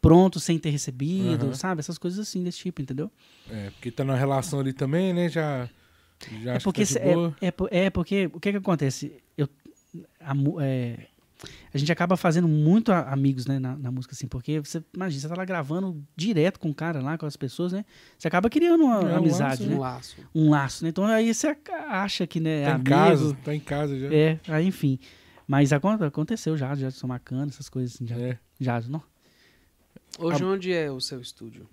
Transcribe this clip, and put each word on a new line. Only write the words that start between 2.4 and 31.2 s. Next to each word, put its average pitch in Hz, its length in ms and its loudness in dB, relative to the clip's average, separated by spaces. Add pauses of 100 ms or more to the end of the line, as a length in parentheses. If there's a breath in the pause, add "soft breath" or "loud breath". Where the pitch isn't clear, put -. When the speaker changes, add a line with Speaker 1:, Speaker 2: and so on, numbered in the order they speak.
Speaker 1:
desse 175 140 -6
tipo, 175 240 -8
entendeu? 135 300 -8 (400 soft breath)
Speaker 2:
É, 104 180 -10
porque 117 220 -12
tá 139 120 -4
na 135 120 0
relação 135 440 0
ali 135 140 -2
também, 170 400 0
né, 175 160 0
já, 143 400 -4 (720 soft breath)
já 123 120 -4
Speaker 1:
É - 20 -2
Speaker 2:
acha 123 80 -2
Speaker 1:
porque 196 200 0
Speaker 2:
que 185 120 0
tá - 40 0
de - 60 -2
Speaker 1:
se, 185 60 4
é, - 20 6
Speaker 2:
boa. 170 260 0
Speaker 1:
é 180 120 -2
po-, 185 180 -4
é 190 220 2
porque, 185 420 -2
o 175 60 -14
que 196 100 -2
que 202 80 -2
acontece? 147 560 -2 (240)
Eu, 143 100 0 (720)
a 156 140 -8
mu-, 143 260 0
é, 131 460 -4 (680 loud breath)
a - 40 -2
gente 147 140 0
acaba 175 260 2
fazendo 170 300 4
muito 160 440 4
a-, 160 200 2
amigos, 135 340 2
né, 135 140 -2
na, 131 180 -4
na 131 140 -6
música, 127 240 -8
assim, 127 120 -10
porque 143 320 -6
você, 156 240 -8 (120)
imagina, 175 260 -6
você 147 60 -10
tá 165 80 -8
lá 185 100 -6
gravando 170 580 -4 (120)
direto 180 440 2
com 165 100 -4
o 147 60 -2
cara 156 260 -4
lá, 147 160 -4
com 156 80 -8
as 147 120 -8
pessoas, 175 360 -4
né? 202 120 -6 (320 soft breath)
Você - 100 -6
acaba 185 220 2
criando 339 340 6
uma 233 180 4
Speaker 2:
É, 175 120 2
um - 40 4
Speaker 1:
amizade, 143 460 2
Speaker 2:
laço, 135 60 -2
Speaker 1:
né? 139 60 0
Speaker 3:
Um 139 40 0
laço. 127 360 -8 (180)
Speaker 1:
Um 156 160 6
laço, 143 340 2
né? 165 60 0
Então 185 160 0
aí 226 280 4
você 294 140 0
aca-, 294 540 -4
acha 196 260 -2
que, 165 120 -4
né, 160 220 0
é 143 40 0
Speaker 2:
Tá 143 40 2
em 143 40 4
Speaker 1:
amigo. 127 160 0
Speaker 2:
casa, 147 540 6
tá 147 120 -4
em 151 40 -4
casa 143 400 -4
já. 139 140 -4
Speaker 1:
É, 156 340 4
aí 160 180 0
enfim. 147 320 0 (500 loud breath)
Mas 139 240 4
acon-, 190 320 2
aconteceu 156 540 -2
já, 135 160 -4
já 135 160 -4
de 131 100 -14
tomar 127 200 -6
cana, 135 300 -6
essas - 200 -16
coisas 127 260 -6
assim, 120 120 -8
já. 117 100 -6
Speaker 2:
É. 123 220 -6 (200)
Speaker 1:
Já, 120 300 0
não. 151 140 -8 (1120 soft breath)
Speaker 3:
Hoje 165 260 0
Speaker 2:
A- 185 40 0
Speaker 3:
onde 190 240 -2
é 160 180 0
o 131 100 -8
seu 127 220 -8